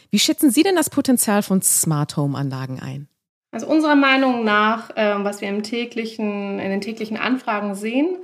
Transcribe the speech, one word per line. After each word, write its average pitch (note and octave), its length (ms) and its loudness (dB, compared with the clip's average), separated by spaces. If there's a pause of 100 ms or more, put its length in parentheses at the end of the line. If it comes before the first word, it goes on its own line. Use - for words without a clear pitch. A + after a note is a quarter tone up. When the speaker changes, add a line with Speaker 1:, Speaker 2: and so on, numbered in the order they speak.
Speaker 1:
Wie G#3 100 2
schätzen D4+ 320 2
Sie D4+ 120 4
denn F#4+ 120 2
das D#4+ 140 2
Potenzial A3+ 540 2
von F#3+ 180 2
Smart - 540 0
Home C#3+ 220 0
Anlagen C3 420 -6
ein? C#3 280 -10 (440)
Speaker 2:
Also A3+ 160 -8
unserer D4+ 280 4
Meinung C4 480 4
nach, G#3+ 520 2
ähm, G#3 280 0
was G#3 180 -4
wir G#3 60 -6
im G3+ 140 -4
täglichen, G#3 1000 -6
in G3 120 -4
den G3 100 -2
täglichen A3 360 -8
Anfragen G#3 580 -2
sehen, C4 480 -2